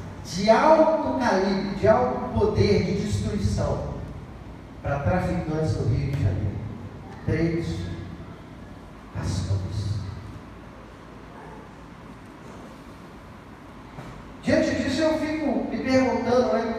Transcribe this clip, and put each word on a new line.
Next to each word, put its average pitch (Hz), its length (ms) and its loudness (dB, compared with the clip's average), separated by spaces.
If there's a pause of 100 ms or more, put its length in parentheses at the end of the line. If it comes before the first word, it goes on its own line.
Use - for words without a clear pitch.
(260)
de 202 240 4
alto 294 680 6
calibre, 202 600 2
de 196 80 6
alto - 500 4
poder 202 460 6
de - 220 0
destruição - 880 0 (880)
para 143 160 -2
traficantes 170 800 2
no 143 180 2
Rio 143 160 0
de - 100 0
Janeiro. - 360 0 (680)
Três 165 400 2 (1500)
pastores. - 460 0 (4000)
Diante 285 320 4
disso, 269 260 0
eu 311 180 4
fico 302 500 -2
me 233 80 -4
perguntando, 247 760 4
né, 226 260 0